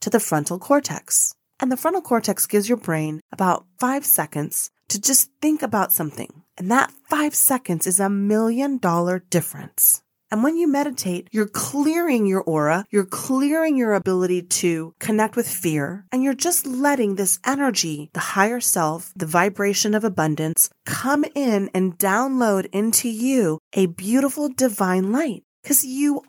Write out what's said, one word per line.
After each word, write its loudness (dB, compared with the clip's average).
to -6
the 4
frontal -2
cortex. 0
And 0
the -2
frontal -2
cortex 0
gives 0
your 2
brain -4
about 0
five -2
seconds -2
to -4
just 2
think 0
about 0
something. -8
And -4
that 2
five 0
seconds 0
is 2
a 2
million 0
dollar 0
difference. -2
And 0
when 2
you 2
meditate, -2
you're 0
clearing 0
your 2
aura, 2
you're 4
clearing 0
your 2
ability 0
to -2
connect 0
with -2
fear, -4
and 0
you're 2
just -2
letting 0
this -2
energy, -2
the -6
higher 0
self, -2
the -6
vibration 0
of 2
abundance, 0
come 0
in 0
and 0
download 2
into -2
you 0
a 4
beautiful 0
divine 0
light. -2
'Cause 0
you 0